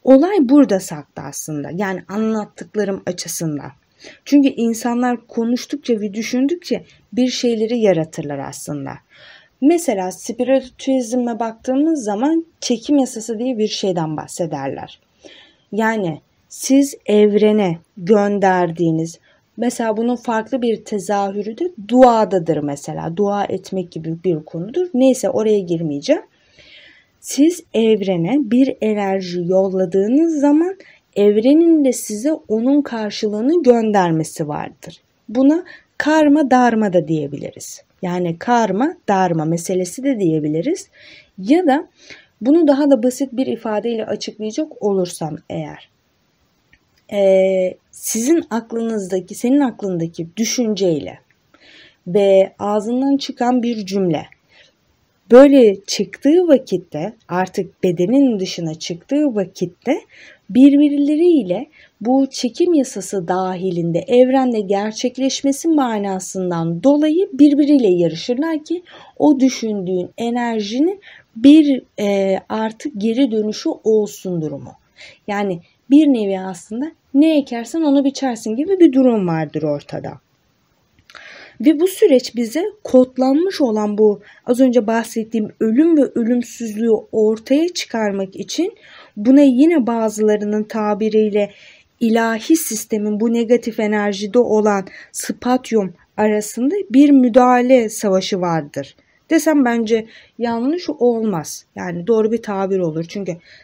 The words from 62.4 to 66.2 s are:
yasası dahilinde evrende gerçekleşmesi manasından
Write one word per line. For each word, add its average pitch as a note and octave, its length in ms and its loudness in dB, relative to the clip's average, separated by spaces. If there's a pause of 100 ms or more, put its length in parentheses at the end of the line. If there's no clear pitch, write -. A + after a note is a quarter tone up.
yasası G3+ 540 -2
dahilinde F3+ 720 -2
evrende B3+ 600 2
gerçekleşmesi B3 1080 -4
manasından F#3+ 1120 -2